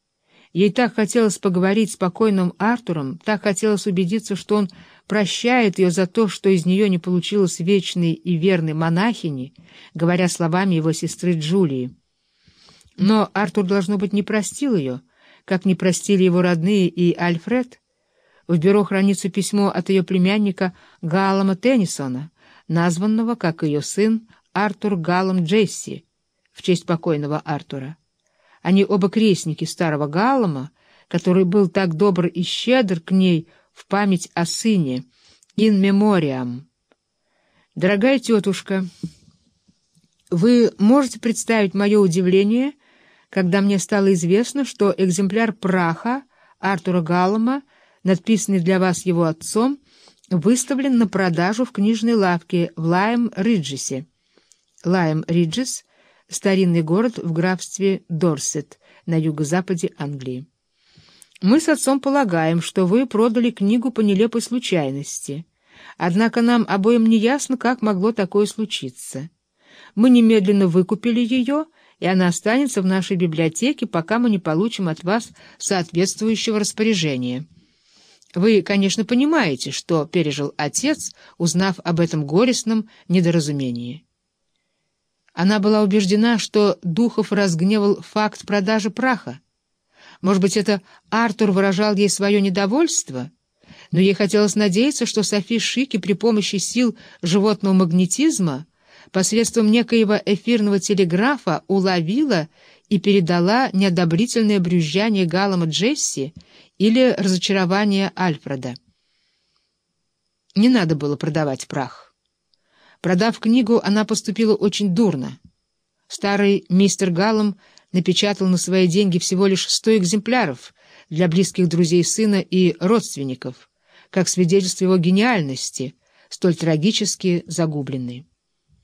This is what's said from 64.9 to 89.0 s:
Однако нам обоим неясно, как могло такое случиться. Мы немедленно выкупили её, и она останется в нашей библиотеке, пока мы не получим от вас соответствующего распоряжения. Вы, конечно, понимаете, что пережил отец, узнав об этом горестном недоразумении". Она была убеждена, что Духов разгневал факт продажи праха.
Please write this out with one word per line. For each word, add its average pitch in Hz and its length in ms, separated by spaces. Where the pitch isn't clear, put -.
Однако 220 440
нам 233 260
обоим 226 380
неясно, 233 500
как 240 260
могло 208 300
такое 208 340
случиться. 151 840
Мы 240 160
немедленно 214 560
выкупили 185 540
её, 254 460
и - 60
она 185 220
останется 220 540
в 185 40
нашей 190 300
библиотеке, 170 720
пока 175 320
мы 240 120
не 202 80
получим 180 500
от 160 160
вас 214 240
соответствующего 196 1000
распоряжения. 156 880
Вы, 196 280
конечно, 196 420
понимаете, 247 640
что 156 360
пережил 147 500
отец, 190 580
узнав 175 460
об 170 160
этом 165 260
горестном 220 600
недоразумении". 147 1000
Она 202 220
была 214 240
убеждена, 208 560
что 208 440
Духов 208 480
разгневал 202 720
факт 214 460
продажи 208 420
праха. 214 500